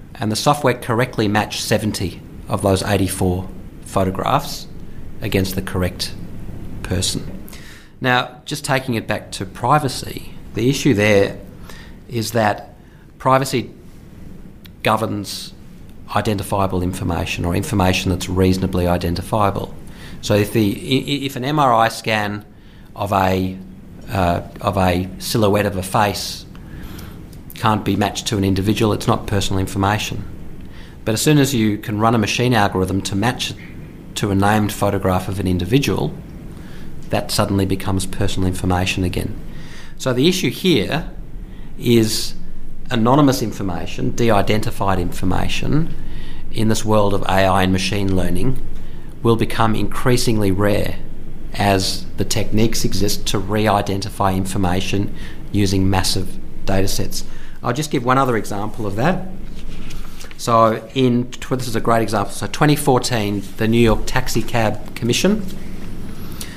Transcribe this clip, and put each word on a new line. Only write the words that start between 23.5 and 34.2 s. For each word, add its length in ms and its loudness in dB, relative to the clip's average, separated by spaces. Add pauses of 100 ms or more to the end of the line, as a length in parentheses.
uh, 340 0 (180)
of 180 -2
a 400 2
silhouette 480 2
of 100 -2
a 60 -2
face 640 -2 (1080)
can't 300 0
be 120 0
matched 320 -2
to 100 0
an 60 2
individual, 480 2
it's 160 -2
not 180 2
personal 320 0
information. 640 -2 (800)
But 80 0
as 80 0
soon 180 4
as 140 4
you 240 2
can 220 -6
run 160 4
a 40 4
machine 360 2
algorithm 480 2
to 140 -4
match 340 -2
it 60 -12 (580)
to 160 -2